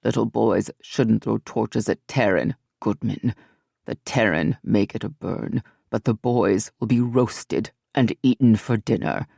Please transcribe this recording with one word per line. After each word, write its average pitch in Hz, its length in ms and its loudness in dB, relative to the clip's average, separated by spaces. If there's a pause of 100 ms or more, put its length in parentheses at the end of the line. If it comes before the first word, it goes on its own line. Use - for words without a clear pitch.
Little 120 220 0
boys 113 440 0 (100)
shouldn't 110 440 0
throw 110 140 -2
torches 110 500 -4
at - 180 -2
Terran, 98 480 0 (260)
Goodman. 110 540 -4 (520)
The - 180 -8
Terran 85 580 0
may 101 240 2
get - 180 -8
a - 40 -6
burn, - 540 -6 (280)
but 110 140 -4
the 117 100 2
boys 107 640 0
will - 80 -6
be 117 140 2
roasted 120 720 -2 (240)
and - 280 2
eaten 123 340 6
for 117 200 0
dinner. - 500 -2 (120)